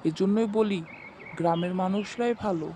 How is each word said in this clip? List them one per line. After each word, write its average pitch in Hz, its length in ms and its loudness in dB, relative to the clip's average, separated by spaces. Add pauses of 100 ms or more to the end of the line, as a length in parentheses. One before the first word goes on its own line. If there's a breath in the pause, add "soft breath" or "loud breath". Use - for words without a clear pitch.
এজন্যই 196 420 2
বলি, 208 340 2 (560)
গ্রামের 170 380 2
মানুষরাই 202 600 0
ভালো। 180 420 -2